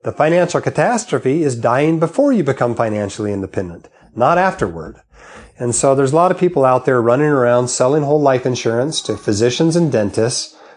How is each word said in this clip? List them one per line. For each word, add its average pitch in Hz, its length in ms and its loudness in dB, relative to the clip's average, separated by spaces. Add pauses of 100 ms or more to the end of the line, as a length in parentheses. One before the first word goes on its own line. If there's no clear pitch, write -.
The 117 80 -6
financial 170 480 2
catastrophe 156 840 -2
is 131 120 -2
dying 131 420 0
before 262 360 0
you 196 100 2
become 123 320 -2
financially 104 560 -4
independent, 95 560 -8 (260)
not 143 240 2
afterward. 90 600 -4 (600)
And 120 160 -4
so 135 220 2
there's 135 160 2
a 151 40 0
lot 175 140 4
of 180 80 0
people 139 280 0
out 127 200 2
there 127 160 2
running 127 280 2
around 123 400 2
selling 139 340 0
whole 147 180 2
life 135 240 2
insurance 123 580 -2
to 107 140 -6
physicians 123 580 0
and 165 160 2
dentists 110 640 -2 (220)